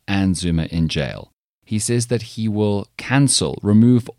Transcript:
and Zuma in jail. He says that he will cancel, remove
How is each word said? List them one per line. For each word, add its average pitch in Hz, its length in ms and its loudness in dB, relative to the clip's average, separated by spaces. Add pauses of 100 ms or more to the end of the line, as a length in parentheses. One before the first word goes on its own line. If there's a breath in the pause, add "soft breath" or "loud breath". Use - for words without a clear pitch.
and 98 300 0
Zuma 82 300 -2
in 82 200 -2
jail. 60 460 -6 (320)
He 110 140 -4
says 120 300 -2
that 117 140 -2
he 110 240 -6
will 104 400 -2 (120)
cancel, 131 640 0
remove 113 460 4 (100)